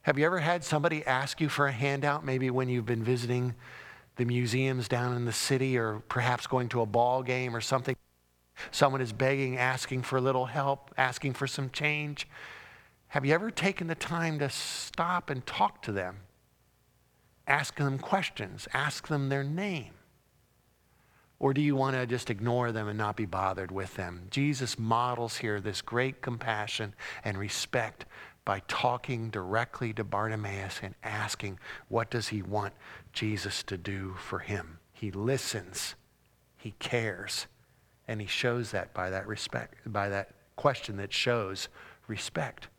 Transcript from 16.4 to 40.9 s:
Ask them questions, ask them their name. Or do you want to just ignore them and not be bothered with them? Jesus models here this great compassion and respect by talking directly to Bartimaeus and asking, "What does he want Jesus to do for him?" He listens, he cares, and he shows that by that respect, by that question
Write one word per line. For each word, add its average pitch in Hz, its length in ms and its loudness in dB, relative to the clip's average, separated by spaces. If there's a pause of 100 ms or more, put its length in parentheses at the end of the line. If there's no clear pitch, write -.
Ask 139 280 2
them 139 240 0
questions, 104 760 -2
ask 139 340 0
them 139 220 2
their 139 140 2
name. 156 500 -4 (1400)
Or 139 160 4
do 139 80 4
you 147 140 6
want 135 200 4
to 127 120 2
just 123 220 -2
ignore 120 420 2
them 110 160 -2
and 104 100 -2
not 107 200 0
be 110 80 0
bothered 95 460 -2
with 95 240 -4
them? 90 360 -8
Jesus 135 480 2
models 117 580 0
here 104 220 -2
this 101 220 -4
great 127 400 0
compassion 110 720 -2 (280)
and 101 140 -2
respect 110 680 -2 (400)
by 101 220 2
talking 123 600 0
directly 107 640 -2
to 107 100 -2
Bartimaeus 101 760 -2
and 98 220 -8
asking, 107 560 -6 (300)
"What 113 200 0
does 113 200 0
he 107 120 -2
want 101 320 -2 (380)
Jesus 104 520 -2
to 95 140 -4
do 95 400 -4
for 92 220 -6
him?" 87 400 -6 (140)
He 104 180 -6
listens, 110 840 -2 (600)
he - 240 -10
cares, 98 680 -2 (600)
and 110 140 -4
he 101 60 -6
shows 120 440 0
that 92 220 -4
by 92 160 -2
that 95 180 -4
respect, - 480 -6 (160)
by 101 180 0
that 98 200 -2 (260)
question 123 420 0